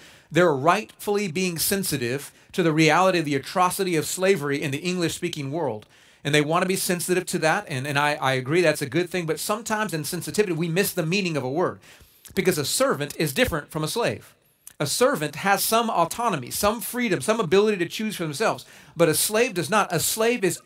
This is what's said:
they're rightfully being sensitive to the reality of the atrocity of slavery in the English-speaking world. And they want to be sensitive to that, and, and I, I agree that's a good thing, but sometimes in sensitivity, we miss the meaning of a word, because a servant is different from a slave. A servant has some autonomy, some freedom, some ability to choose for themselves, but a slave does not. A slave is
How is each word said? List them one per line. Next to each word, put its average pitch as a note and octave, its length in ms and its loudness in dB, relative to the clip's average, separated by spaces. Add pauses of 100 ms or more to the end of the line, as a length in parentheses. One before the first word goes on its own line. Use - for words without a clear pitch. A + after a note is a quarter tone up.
(300)
they're E3 220 6
rightfully G3+ 800 0
being E3+ 280 -2
sensitive C#3 760 -2 (200)
to F#3+ 100 0
the E3 100 4
reality E3 460 4
of D#3+ 60 0
the D3 100 -2
atrocity F3+ 640 0
of D3+ 100 0
slavery D#3+ 560 0
in D3+ 80 -2
the C#3+ 80 -4
English-speaking E3+ 720 -4
world. C3+ 360 -4 (360)
And D3 120 0
they D3 60 8
want D#3+ 220 2
to F3+ 60 2
be F#3+ 80 0
sensitive F3+ 500 -2
to F3+ 140 -4
that, E3 280 2
and, C#3 180 -6
and C#3+ 120 -2
I, D3 160 2
I C3+ 180 0
agree C3+ 300 0
that's D3+ 200 2
a C3+ 60 -4
good E3+ 220 -2
thing, F3 160 -4
but D#3 120 -2
sometimes G#3+ 540 -4
in D3+ 120 -4
sensitivity, F3 500 -2
we E3 140 -2
miss F#3+ 240 0
the E3+ 120 -2
meaning F3 320 0
of C3 60 0
a B2+ 80 -4
word, C#3 300 -2 (540)
because F3+ 220 2
a C#3+ 80 -2
servant D3 540 0
is D3 160 -2
different E3+ 360 -2
from D#3 140 -4
a D#3+ 40 -4
slave. F3 460 -6 (460)
A D3+ 60 0
servant D3+ 500 0
has F#3+ 260 2
some A3+ 260 2
autonomy, F3 640 -2
some G#3+ 300 0
freedom, A3+ 400 -2
some A3 200 0
ability G3 380 4
to E3+ 100 -2
choose G#3+ 280 -6
for F3 80 -6
themselves, D#3+ 400 -2 (320)
but D#3+ 120 4
a D#3 60 2
slave G#3+ 400 2
does E3+ 160 -4
not. G3 220 2
A D#3+ 80 0
slave A#3 420 0
is F3 240 0